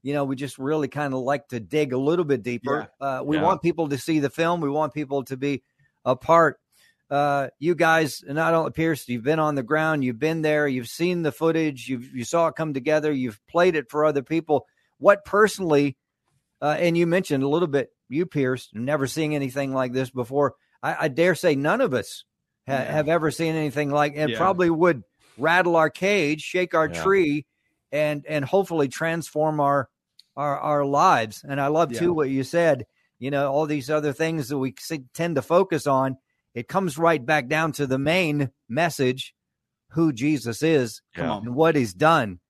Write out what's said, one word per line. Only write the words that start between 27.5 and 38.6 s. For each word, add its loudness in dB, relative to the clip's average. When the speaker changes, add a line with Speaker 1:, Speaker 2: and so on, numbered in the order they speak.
Speaker 1:
and, -2
and -2
hopefully 0
transform -2
our, 2
our, -4
our 0
lives. 2
And -4
I 0
love, 2
Speaker 2:
Yeah. -6
Speaker 1:
too, 0
what -2
you -2
said, 0
you -6
know, -2
all 0
these -6
other 0
things -4
that -4
we -2
s-, -10
tend -4
to 2
focus 2
on, 0
it -8
comes -2
right 2
back 0
down 0
to -2
the 0
main 0